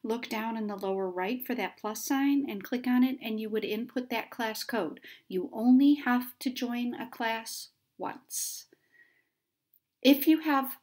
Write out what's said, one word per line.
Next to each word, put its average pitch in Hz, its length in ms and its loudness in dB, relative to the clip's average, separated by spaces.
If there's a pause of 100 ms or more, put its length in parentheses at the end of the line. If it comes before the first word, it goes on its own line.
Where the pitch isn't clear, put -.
look 233 240 -4
down 226 280 -6
in 214 120 -4
the 202 80 -6
lower 190 340 -2
right 190 340 -4
for 247 120 -4
that 190 200 -6
plus 214 280 -8
sign 277 440 2
and 202 140 -8
click 247 240 -6
on 247 160 6
it, 262 180 2
and 220 200 -4
you 220 100 -6
would 214 140 -2
input 240 460 -4
that 226 200 -4
class 220 320 -6
code. 185 380 -4 (260)
You 185 260 -4
only 254 420 8
have 247 440 0
to - 100 -4
join 240 460 -4
a 233 160 -10
class 226 600 -6 (280)
once. - 680 -10 (1300)
If 285 280 6
you 320 140 6
have 269 400 0